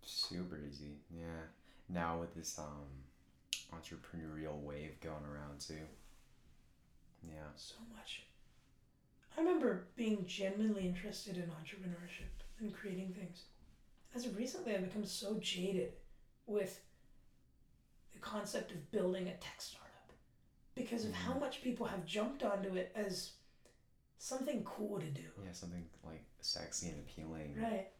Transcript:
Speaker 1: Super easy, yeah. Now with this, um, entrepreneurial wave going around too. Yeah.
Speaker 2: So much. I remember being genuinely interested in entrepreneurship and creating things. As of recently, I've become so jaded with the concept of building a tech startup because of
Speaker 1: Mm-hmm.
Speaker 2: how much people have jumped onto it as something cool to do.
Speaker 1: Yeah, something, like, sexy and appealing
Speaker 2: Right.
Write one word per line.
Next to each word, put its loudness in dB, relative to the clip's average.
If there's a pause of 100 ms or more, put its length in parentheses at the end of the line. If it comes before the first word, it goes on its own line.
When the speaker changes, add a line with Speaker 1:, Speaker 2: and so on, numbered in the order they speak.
Speaker 1:
Super 0
easy, -6 (120)
yeah. -4 (420)
Now 4
with -2
this, -4
um, -6 (880)
entrepreneurial -6
wave -6
going -6
around -8
too. -6 (1400)
Yeah. -8
Speaker 2:
So -12 (200)
much. -8 (1120)
I 4
remember 6
being 4
genuinely 4
interested 0
in 0
entrepreneurship -6 (280)
and -2
creating -2
things. -6 (680)
As 0
of 0
recently, 0
I've 4
become 0
so 0
jaded 4 (540)
with 2 (1300)
the -14
concept -2
of -6
building 6
a 0
tech -8
startup -12 (600)
because 2
of 2
Speaker 1:
Mm-hmm. 2
Speaker 2:
how 4
much 0
people 4
have 0
jumped 2
onto 4
it 4
as 0 (840)
something 2
cool 0
to 0
do. -2 (140)
Speaker 1:
Yeah, -6
something, -4 (160)
like, -8 (240)
sexy 2
and -4
appealing -4
Speaker 2:
Right. 4 (120)